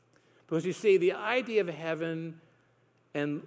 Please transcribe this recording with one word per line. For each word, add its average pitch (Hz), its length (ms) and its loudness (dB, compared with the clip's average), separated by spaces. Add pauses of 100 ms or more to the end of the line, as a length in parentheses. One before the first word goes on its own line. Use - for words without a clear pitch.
(460)
Because 160 180 -2
you 180 80 -2
see, 196 260 6
the 175 160 2
idea 226 460 0
of 180 80 0
heaven 165 720 -6 (760)
and 147 320 -2